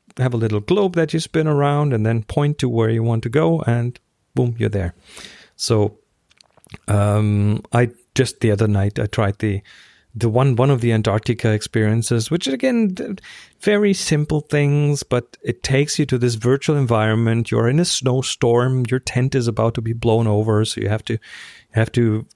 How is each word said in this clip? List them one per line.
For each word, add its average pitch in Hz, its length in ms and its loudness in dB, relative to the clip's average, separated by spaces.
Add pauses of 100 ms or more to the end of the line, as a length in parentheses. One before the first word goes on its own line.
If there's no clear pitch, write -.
(160)
have 127 180 -2
a 117 40 -2
little 107 220 -2
globe 185 340 0
that 160 200 0
you 160 60 0
spin 156 260 -2
around 143 460 2
and 107 120 0
then 113 200 0
point 147 340 -2
to 131 100 -2
where 113 220 0
you 113 140 0
want 113 180 0
to 120 60 -4
go. 160 320 0
And 120 400 -2 (340)
boom, 123 240 0
you're 110 120 -2
there. 95 240 -4 (600)
So, - 440 0 (880)
um, 104 760 2 (100)
I 120 180 2 (240)
just - 260 0
the 113 100 2
other 104 180 2
night, 101 300 0
I 107 80 -2
tried 101 320 -2
the, 101 240 -4 (540)
the 110 120 0
one, 127 260 2
one 131 160 4
of 127 100 2
the 117 120 2
Antarctica 110 580 0
experiences, 110 800 0
which 170 160 -4
again, 240 480 0
th-, 190 240 -10 (420)
very 208 320 2
simple 151 500 -2
things, 147 600 0
but - 400 -4
it - 220 -6
takes 139 340 0
you 147 80 0
to 127 120 0
this 120 180 0
virtual 135 400 0
environment. 113 760 2
You're 117 180 2
in 143 120 2
a 175 40 2
snowstorm. 127 1040 0
Your 127 120 -2
tent 127 340 -2
is 120 140 0
about 113 260 0
to 117 80 -6
be 113 100 -2
blown 117 360 0
over. 107 360 2
So - 160 -6
you 101 80 -2
have 107 180 -2
to, 113 80 -4
you 107 40 -2 (540)
have 110 200 0
to 113 440 0